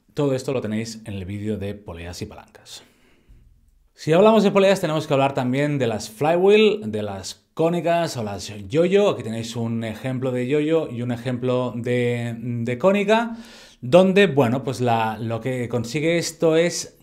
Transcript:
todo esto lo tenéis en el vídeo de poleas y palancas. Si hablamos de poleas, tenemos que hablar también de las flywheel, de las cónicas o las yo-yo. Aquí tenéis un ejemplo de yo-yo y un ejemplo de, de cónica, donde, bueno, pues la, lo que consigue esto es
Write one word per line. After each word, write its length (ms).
todo 200
esto 180
lo 80
tenéis 440
en 100
el 120
vídeo 320
de 160
poleas 480
y 40
palancas. 560
Si 180
hablamos 300
de 80
poleas, 300
tenemos 260
que 80
hablar 180
también 460
de 80
las 240
flywheel, 800
de 140
las 500
cónicas 600
o 80
las 280
yo-yo. 440
Aquí 120
tenéis 320
un 300
ejemplo 480
de 160
yo-yo 420
y 120
un 100
ejemplo 640
de, 600
de 420
cónica, 580
donde, 460
bueno, 380
pues 160
la, 380
lo 220
que 280
consigue 500
esto 380
es 460